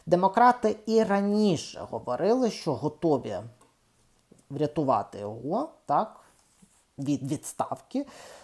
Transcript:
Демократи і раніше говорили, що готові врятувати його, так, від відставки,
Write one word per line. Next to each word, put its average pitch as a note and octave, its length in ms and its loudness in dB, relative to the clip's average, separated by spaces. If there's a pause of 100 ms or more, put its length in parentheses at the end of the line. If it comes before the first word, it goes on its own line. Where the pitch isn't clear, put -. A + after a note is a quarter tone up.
Демократи G#3+ 680 4 (100)
і A3 160 4
раніше G3+ 880 0
говорили, G3 600 0
що - 240 -4
готові B2 600 -2 (1120)
врятувати C#3 680 0
його, B2 500 -6 (180)
так, F#3 340 -2 (800)
від C#3 340 -4
відставки, - 760 -6 (380)